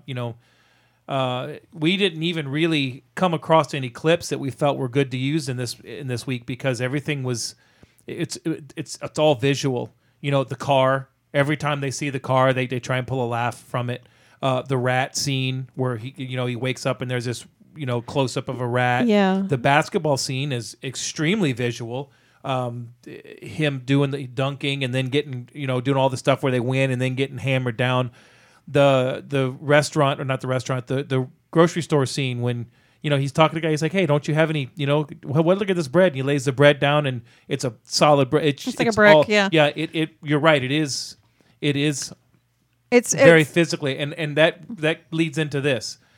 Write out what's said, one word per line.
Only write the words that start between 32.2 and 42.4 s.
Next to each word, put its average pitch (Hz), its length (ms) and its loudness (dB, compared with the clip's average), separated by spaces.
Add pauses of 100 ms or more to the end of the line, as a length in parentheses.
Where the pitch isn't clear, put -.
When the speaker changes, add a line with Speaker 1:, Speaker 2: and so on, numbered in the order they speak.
Speaker 1:
when, 120 260 -4 (340)
you 151 80 -4
know, 143 80 2
he's 139 160 -2
talking 156 220 4
to 165 60 -4
the 165 60 -2
guy, 156 40 2
he's 151 100 0
like, 160 100 -2
"Hey, 190 140 0
don't 147 220 2
you 151 80 0
have 156 160 2
any, 143 240 -4
you 143 100 -4
know, 147 180 2 (200)
wh-, 151 200 0
what, 175 140 4
look 202 120 -4
at 190 60 2
this 170 120 -2
bread." 175 260 4
And - 40 -8
he 135 40 -4
lays 135 240 0
the 139 60 0
bread 143 280 6
down 147 280 2
and 123 160 -6 (240)
it's - 160 -4
a 123 100 -4 (100)
solid 143 460 4
bread. 147 160 2
It's, 143 220 -2
Speaker 2:
It's 247 120 -6
like 247 60 2
a 233 40 2
Speaker 1:
it's 214 60 0
Speaker 2:
brick, 208 200 8
Speaker 1:
all, 147 120 8
Speaker 2:
yeah. 208 240 2
Speaker 1:
yeah, 151 240 4
it, 160 180 -6
it, 160 160 -2 (120)
you're 147 180 0
right. 147 240 4
It 127 80 -2
is, 147 460 -4 (440)
it 143 140 2
is 143 380 -2 (800)